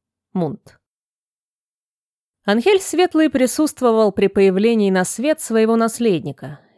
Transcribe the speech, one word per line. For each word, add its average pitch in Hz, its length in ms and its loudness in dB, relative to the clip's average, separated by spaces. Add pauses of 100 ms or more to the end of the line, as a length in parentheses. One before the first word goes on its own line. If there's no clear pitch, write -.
(320)
Мунт. 160 460 -8 (1700)
Анхель 240 360 2
Светлый 320 480 0
присутствовал 240 840 0
при 196 160 0
появлении 196 640 2
на 185 120 0
свет 302 360 -4
своего 220 340 0
наследника, 185 840 -4 (160)